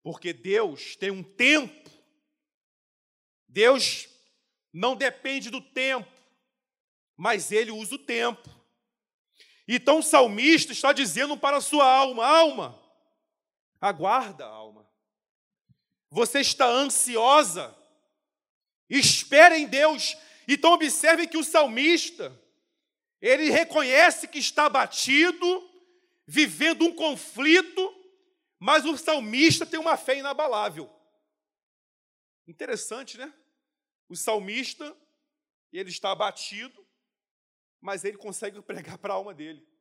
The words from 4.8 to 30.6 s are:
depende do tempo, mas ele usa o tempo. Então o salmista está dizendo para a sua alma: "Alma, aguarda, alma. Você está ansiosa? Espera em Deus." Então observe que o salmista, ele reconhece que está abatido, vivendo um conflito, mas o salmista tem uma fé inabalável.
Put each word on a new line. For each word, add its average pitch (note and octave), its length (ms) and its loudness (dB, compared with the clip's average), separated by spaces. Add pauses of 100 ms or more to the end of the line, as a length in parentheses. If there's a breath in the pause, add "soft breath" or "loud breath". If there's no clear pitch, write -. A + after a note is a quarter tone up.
depende C4 540 -6
do C4 120 -12
tempo, C4 500 -6 (1040)
mas G3+ 360 -4
ele A3 200 -2
usa G#3+ 240 -12
o C4+ 40 -14
tempo. A#3 500 -6 (1160 soft breath)
Então C#4 320 2
o D4+ 40 -4
salmista C4 680 4
está C#4 180 0
dizendo C#4 460 -2
para C#4+ 200 0
a - 40 0
sua D4 240 2
alma: C4 400 4
"Alma, C4+ 580 2 (960)
aguarda, F#3+ 680 -2
alma. G#2+ 440 -20 (1200)
Você A#3+ 320 -2
está - 240 0
ansiosa? A#3+ 1080 2 (1120)
Espera D4+ 680 6
em D4 100 -4
Deus." D4+ 500 -2 (300 soft breath)
Então C#4+ 260 4
observe E4 540 2
que D#4+ 100 -8
o D#4 60 -4
salmista, C4 960 0 (840)
ele C#4+ 280 2
reconhece D4+ 760 2
que D4+ 120 -12
está D4 260 0
abatido, E4 1040 0 (580)
vivendo G#3 560 0
um E4 100 0
conflito, D#4+ 1000 -2 (680)
mas B3+ 260 2
o D4+ 120 -4
salmista D4 680 0
tem D#4+ 140 -8
uma D#4+ 160 0
fé C4+ 220 -4
inabalável. A#3 720 -6 (1500)